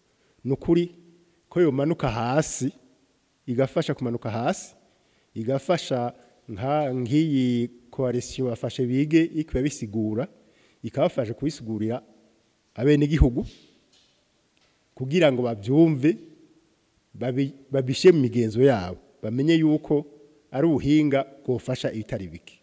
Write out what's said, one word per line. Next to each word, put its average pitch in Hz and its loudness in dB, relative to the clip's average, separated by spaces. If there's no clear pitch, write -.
Nukuri 170 0
ko 175 0
yomanuka 147 0
hasi, 120 -2
igafasha 131 -2
kumanuka 120 -6
hasi, 117 -6
igafasha 127 -4
nka, 135 -4
nk'iyi 127 0
coalition 123 -4
bafashe 123 -4
bige, 151 2
ikiba 156 -4
bisigura, 110 -4
ikabafasha 123 -2
kubisigurira 113 -6
abenegihugu, 143 2
kugira 143 2
ngo 123 -2
bavyumve, 135 2
babi-, 127 -4
babishe 135 6
mu 165 2
migenzo 117 2
yabo, 92 2
bamenye 131 0
yuko 156 2
ari 143 0
ubuhinga 143 2
bwofasha 127 -4
ibitari 107 -8
bike. - -20